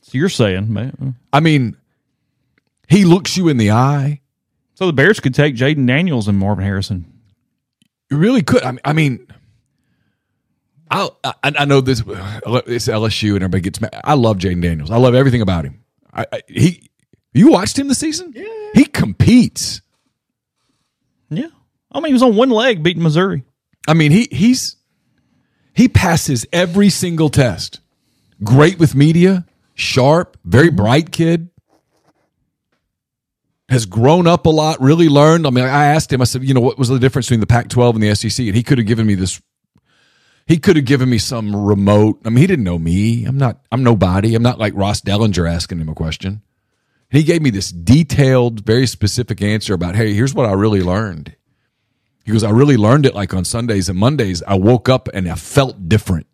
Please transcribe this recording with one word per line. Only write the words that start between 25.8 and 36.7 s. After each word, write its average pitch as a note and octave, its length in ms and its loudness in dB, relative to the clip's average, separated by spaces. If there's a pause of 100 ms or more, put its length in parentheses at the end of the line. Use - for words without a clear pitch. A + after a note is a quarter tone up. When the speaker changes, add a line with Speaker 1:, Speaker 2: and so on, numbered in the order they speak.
Speaker 2:
passes D#3 640 0
every F#3 380 2
single E3 400 -2
test. A#2+ 500 -2 (640)
Great D3 360 4
with E3 160 2
media, E3+ 500 2 (300)
sharp, D3+ 680 0
very B2 260 4
bright B2 420 0
kid. E3 360 -2 (2250)
Has A#2+ 160 0
grown C3 420 2
up E3+ 180 0
a E3 40 4
lot, D#3 320 0
really D#3+ 260 4
learned. D3+ 400 4
I - 20 0
mean, B2+ 140 0
I C#3+ 220 0
asked D#3 260 0
him, B2+ 80 -2
I B2+ 60 0
said, B2+ 180 -4
you C3+ 100 0
know, B2+ 60 2
"What B2 180 0